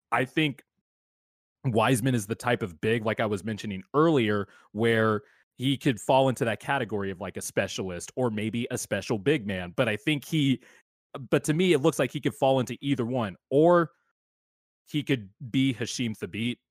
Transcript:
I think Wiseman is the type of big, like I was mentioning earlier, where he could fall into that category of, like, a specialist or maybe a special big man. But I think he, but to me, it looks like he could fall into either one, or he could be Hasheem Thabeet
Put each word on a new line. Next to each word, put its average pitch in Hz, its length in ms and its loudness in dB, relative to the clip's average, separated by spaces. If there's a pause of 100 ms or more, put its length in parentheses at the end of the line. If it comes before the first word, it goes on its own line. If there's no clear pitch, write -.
(120)
I 120 140 2
think 151 380 -2 (1000)
Wiseman 120 500 2
is 104 100 -2
the 107 100 -6
type 120 280 -2
of 85 160 -8
big, 110 260 0
like 110 140 0
I 117 60 0
was 101 180 -2
mentioning 101 400 -8 (100)
earlier, 123 540 2 (240)
where 110 520 2 (340)
he 131 180 0
could 127 240 0
fall 135 300 4
into 120 160 0
that 107 160 -2
category 107 500 -4
of, 87 80 -10
like, 92 160 -10
a 98 60 -10
specialist 95 760 -4
or 127 160 0
maybe 110 400 -4
a 127 60 -4
special 104 420 -4
big 127 260 0
man. 92 300 -6
But 120 140 2
I 107 80 -2
think 151 260 -2
he, 139 380 0 (680)
but 143 140 2
to 151 100 0
me, 180 200 2
it 143 60 4
looks 156 200 2
like 135 140 0
he 147 80 -6
could 135 120 -2
fall 135 280 2
into 120 180 -6
either 127 260 0
one, 117 300 -4 (140)
or 165 420 6 (960)
he 147 160 -4
could 120 260 -2 (220)
be 135 220 2
Hasheem 113 420 -4
Thabeet 107 440 -6 (120)